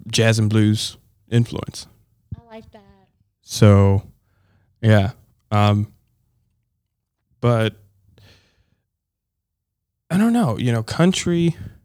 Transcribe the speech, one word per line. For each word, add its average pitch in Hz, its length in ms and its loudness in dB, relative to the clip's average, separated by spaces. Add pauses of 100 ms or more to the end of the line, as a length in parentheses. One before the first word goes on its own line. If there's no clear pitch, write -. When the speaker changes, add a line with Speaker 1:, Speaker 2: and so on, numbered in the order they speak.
Speaker 1:
jazz 113 300 0
and 107 120 0
blues 107 480 0 (320)
influence. - 580 -4 (500)
Speaker 2:
I 233 60 -20 (100)
like 220 180 -20
that. 214 100 -20 (600)
Speaker 1:
So, 98 640 2 (800)
yeah. 104 300 2 (400)
Um, 104 400 0 (1500)
but 113 360 0 (2250)
I 170 80 -2
don't 226 160 2
know, 175 240 0
you 123 140 -2
know, 113 120 -2
country, 170 720 0 (300)